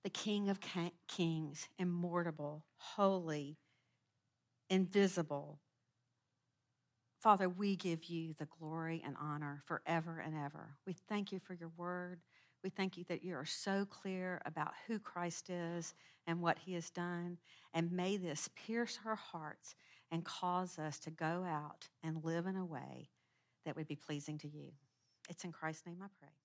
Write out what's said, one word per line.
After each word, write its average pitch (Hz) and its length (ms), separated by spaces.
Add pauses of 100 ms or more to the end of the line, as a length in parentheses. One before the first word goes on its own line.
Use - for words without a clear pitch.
the 196 80
King 208 380
of 196 120
Ka-, 175 300 (160)
Kings, 156 600 (100)
immortal, 170 880 (100)
holy, 160 800 (1120)
invisible. 175 920 (1600)
Father, 196 280
we 196 260
give 165 300
you 160 300
the 151 120
glory 160 580
and 139 120
honor 147 500
forever 165 540
and 156 160
ever. 143 400 (100)
We 185 60
thank 202 400
you 190 80
for - 120
your 165 180
word. 180 520 (400)
We 190 80
thank 190 260
you 180 80
that 165 200
you 180 100
are 135 100
so 196 400
clear 185 600
about 160 260 (140)
who 220 140
Christ 175 500
is 170 440 (340)
and 170 120
what 170 200
he 185 140
has 170 160
done. 175 480 (360)
And 170 160
may 185 280
this 165 360
pierce 233 500
our 220 120
hearts - 580 (380)
and 165 120
cause 180 540
us 151 220
to 160 100
go 165 320
out 156 460 (160)
and 160 200
live 165 220
in 190 100
a 185 80
way 135 460 (540)
that 151 100
would 156 140
be 151 80
pleasing 151 420
to 147 100
you. 147 220 (580)
It's - 160
in 175 60
Christ's 160 360
name 175 140
I 196 80 (120)
pray. - 240